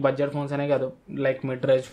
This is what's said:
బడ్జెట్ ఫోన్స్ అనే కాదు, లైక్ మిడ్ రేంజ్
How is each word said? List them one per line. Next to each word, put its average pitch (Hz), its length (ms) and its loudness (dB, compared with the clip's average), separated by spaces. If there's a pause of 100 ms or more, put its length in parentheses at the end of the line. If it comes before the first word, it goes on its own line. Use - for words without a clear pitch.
బడ్జెట్ 139 320 0
ఫోన్స్ 143 220 -4
అనే 143 140 -2
కాదు, 131 160 0 (360)
లైక్ 131 160 0 (100)
మిడ్ 127 200 -4
రేంజ్ 131 220 2